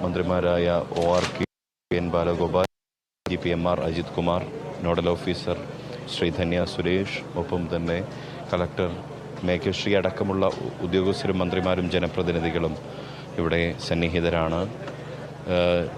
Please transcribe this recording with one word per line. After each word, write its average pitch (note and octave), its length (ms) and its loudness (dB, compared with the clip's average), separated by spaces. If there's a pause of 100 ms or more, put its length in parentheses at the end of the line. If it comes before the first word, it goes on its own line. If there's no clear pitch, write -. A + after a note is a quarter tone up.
മന്ത്രിമാരായ F2 640 4 (340)
ഒ - 20 4 (120)
ആർ F2+ 100 4 (100)
കെ, F2+ 100 -2 (560)
എൻ F2 140 -2
ബാലഗോപാൽ, E2+ 520 2 (640)
ജി - 120 0
പി F2 140 2
എം E2+ 140 0
ആർ F2 160 2
അജിത് E2 300 -4
കുമാർ, F2 260 2 (420)
നോഡൽ E2+ 300 2
ഓഫീസർ F2 420 -2 (560)
ശ്രീ F2 160 0 (100)
ധന്യ F2 220 2 (140)
സുരേഷ്, F#2 440 0 (220)
ഒപ്പം F2 220 -2 (120)
തന്നെ E2+ 240 0 (520)
കളക്ടർ F2 380 0 (580)
മേഘശ്രീ F2+ 520 0
അടക്കമുള്ള F#2+ 460 2 (400)
ഉദ്യോഗസ്ഥരും F#2+ 560 2
മന്ത്രിമാരും F#2 520 2
ജനപ്രതിനിധികളും E2+ 800 2 (680)
ഇവിടെ E2 200 2 (280)
സന്നിഹിതരാണ്. E2+ 720 2 (920)
ആ, F2 60 4 (380)